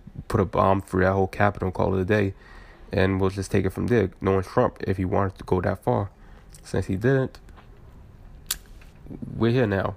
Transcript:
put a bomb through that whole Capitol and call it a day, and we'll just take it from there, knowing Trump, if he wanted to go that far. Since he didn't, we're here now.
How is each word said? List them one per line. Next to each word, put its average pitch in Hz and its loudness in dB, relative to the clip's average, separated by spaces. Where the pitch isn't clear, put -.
put 107 2
a 95 4
bomb 95 2
through 92 0
that 95 4
whole 98 2
Capitol 101 0
and 92 -6
call 92 0
it 95 0
a - -4
day, 101 2
and 95 2
we'll 95 2
just 95 -6
take 98 2
it 95 -2
from 95 -4
there, 104 2
knowing 95 2
Trump, - 0
if 95 -2
he 92 -2
wanted 98 -2
to - -16
go 90 0
that 95 -2
far. 110 -2
Since 98 -4
he 98 -4
didn't, 131 0
we're 117 2
here 123 2
now. 98 0